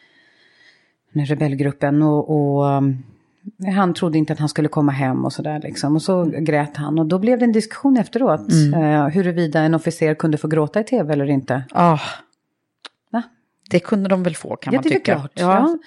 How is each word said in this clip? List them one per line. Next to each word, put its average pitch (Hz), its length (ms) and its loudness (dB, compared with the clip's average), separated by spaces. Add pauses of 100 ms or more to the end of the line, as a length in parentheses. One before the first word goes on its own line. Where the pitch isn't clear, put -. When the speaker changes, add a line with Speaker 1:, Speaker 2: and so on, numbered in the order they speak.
(1120)
Speaker 1:
den 151 60 -2
här 143 80 -2
rebellgruppen. 143 760 0
Och, 151 280 2
och, 143 480 0
um, 135 260 0 (720)
han 185 180 2
trodde 160 240 0
inte 156 160 0
att 147 60 -8
han 147 100 0
skulle 156 180 0
komma 147 240 0
hem 131 340 -2
och 135 80 -4
sådär 151 300 -6
liksom. 147 320 -2
Och 156 60 0
så 180 240 0
grät 151 520 -2
han. 147 220 -2
Och 160 60 2
då 185 140 0
blev 233 200 2
det 240 60 2
en 233 60 4
diskussion 247 460 2
efteråt, 190 540 0
Speaker 2:
Mm. 156 320 4
Speaker 1:
eh, 151 240 2
huruvida 170 540 0
en 160 140 2
officer 160 380 0
kunde 156 240 -2
få 156 100 -4
gråta 156 320 0
i 220 40 0
T 214 200 0
V 151 100 -2
eller 139 160 0
inte. 135 420 -2
Speaker 2:
Ah. 170 280 4 (1120)
Speaker 1:
Va? 233 140 -4 (460)
Speaker 2:
Det 185 100 2
kunde 196 300 -2
de 185 140 0
väl 175 120 -2
få, - 200 -10
kan - 180 -6
Speaker 1:
Ja, 262 40 2
Speaker 2:
man 262 60 -2
Speaker 1:
det 311 60 0
är - 100 0
Speaker 2:
tycka. 196 160 0
Speaker 1:
klart. 143 200 -8
Speaker 2:
Ja, 180 100 -2
Speaker 1:
Ja. 254 420 2